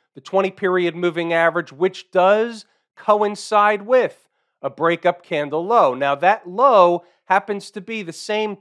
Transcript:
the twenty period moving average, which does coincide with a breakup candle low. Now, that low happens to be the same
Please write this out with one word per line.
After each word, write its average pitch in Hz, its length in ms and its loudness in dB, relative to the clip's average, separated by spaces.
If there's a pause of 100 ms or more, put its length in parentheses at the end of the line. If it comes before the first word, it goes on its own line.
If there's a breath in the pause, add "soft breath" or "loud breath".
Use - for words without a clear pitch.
(160)
the 139 60 -20
twenty 190 280 -2
period 180 460 -2
moving 170 360 -4
average, 165 400 0
which 180 380 -6
does 214 560 0 (300)
coincide 208 880 0
with 240 440 -2 (340)
a 139 80 -6
breakup 170 540 -2
candle 151 420 -4
low. 196 280 2
Now, 139 220 0
that 175 340 0
low 185 560 4 (220 soft breath)
happens 196 440 -2
to 214 80 -14
be 220 240 -12
the 165 80 -12
same 214 500 -6